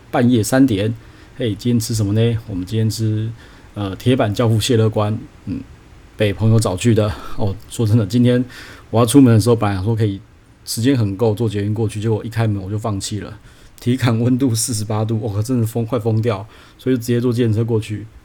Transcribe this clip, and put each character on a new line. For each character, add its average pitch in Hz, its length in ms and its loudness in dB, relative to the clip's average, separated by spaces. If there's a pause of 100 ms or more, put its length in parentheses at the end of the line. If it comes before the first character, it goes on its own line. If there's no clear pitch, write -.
(100)
半 123 200 2
夜 117 120 4
三 135 240 4
点。 110 280 0 (420)
嘿， 113 180 -4
今 120 200 -2
天 117 40 2
吃 113 160 -4
什 110 120 0
么 101 80 0
呢？ 113 240 2 (100)
我 107 60 -8
们 90 100 -6
今 107 140 -4
天 110 100 2
吃， 107 420 -2 (440)
呃， 98 220 -6
铁 127 200 0
板 113 160 0
教 117 160 0
父 110 100 2
谢 110 200 0
乐 110 100 4
关， 107 300 -2 (260)
嗯， 92 160 -8 (560)
被 104 160 0
朋 110 180 2
友 113 80 6
找 104 160 0
去 113 200 2
的。 104 120 2 (300)
哦， 98 180 0 (140)
说 - 180 -2
真 110 120 4
的， 104 80 2
今 120 180 2
天 123 180 4 (460)
我 110 120 0
要 123 40 4
出 131 160 6
门 120 140 8
的 110 40 6
时 104 120 4
候， 120 40 6
本 110 140 0
来 101 80 -2
想 92 80 -4
说 113 100 0
可 110 120 0
以 98 120 -4 (460)
时 - 160 -6
间 131 160 2
很 104 220 0
够， 110 160 2
坐 113 120 -2
捷 101 160 -2
运 104 120 -2
过 110 120 -2
去， 104 140 -6
结 110 80 -2
果 104 160 0
一 113 60 -10
开 117 160 -2
门 101 160 -2
我 92 80 -8
就 107 80 -4
放 104 200 -4
弃 101 220 -6
了。 - 180 -12 (400)
体 123 160 0
感 120 240 0
温 123 200 2
度 123 160 0
四 113 180 -4
十 107 140 -4
八 110 180 -2
度， 110 160 -2
我 113 100 -6
靠， 101 120 -2
真 123 180 -2
的 110 60 0
疯， 117 180 -4
快 117 140 -4
疯 110 240 0
掉， 104 260 -4 (300)
所 - 120 -2
以 131 60 2
就 - 20 0
直 117 100 -10
接 120 120 2
坐 123 100 0
计 120 120 0
程 113 100 2
车 113 100 0
过 113 160 0
去。 104 280 -8 (180)